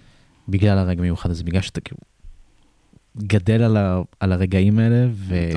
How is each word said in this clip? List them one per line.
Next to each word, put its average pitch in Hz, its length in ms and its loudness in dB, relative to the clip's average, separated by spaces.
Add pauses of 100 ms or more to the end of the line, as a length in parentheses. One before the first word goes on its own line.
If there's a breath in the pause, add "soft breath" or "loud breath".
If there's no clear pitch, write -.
(500 soft breath)
בגלל 98 280 2
הרגע 90 220 0
המיוחד 87 300 -2
הזה, 85 140 -4
בגלל 85 180 -2
שאתה - 200 -8
כאילו - 180 -18 (1160)
גדל 104 460 0
על 110 140 2
ה-, 92 240 0 (180)
על 95 120 0
הרגעים 95 480 2
האלה, 120 320 2
ו- 92 460 -4